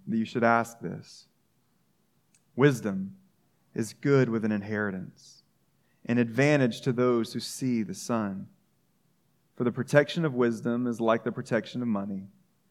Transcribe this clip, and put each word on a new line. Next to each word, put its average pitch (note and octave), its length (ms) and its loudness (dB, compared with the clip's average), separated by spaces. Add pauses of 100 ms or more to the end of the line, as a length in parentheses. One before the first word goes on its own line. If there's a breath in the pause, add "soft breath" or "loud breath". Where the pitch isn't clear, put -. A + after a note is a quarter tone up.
that A2+ 100 -2
you A2+ 80 0
should A#2 200 -2
ask A#2 340 2
this. - 480 -12 (1300)
Wisdom G#2+ 600 2 (580)
is A2+ 180 -4
good C3+ 360 4
with A2+ 160 0
an G#2+ 80 2
inheritance, G#2 920 -6 (640)
an A#2+ 120 2
advantage B2+ 640 2
to C3+ 100 -2
those A#2+ 400 2
who A#2+ 80 -6
see A#2+ 420 -4
the F#2+ 120 -8
sun. G2+ 520 -6 (1120)
For B2+ 80 -2
the A#2+ 80 0
protection D3 520 2
of C#3+ 100 -2
wisdom A#2+ 520 0
is A#2 140 -4
like A2+ 240 2
the A#2 80 -2
protection B2 500 -4
of A#2+ 60 -4
money, G2 400 -4 (420)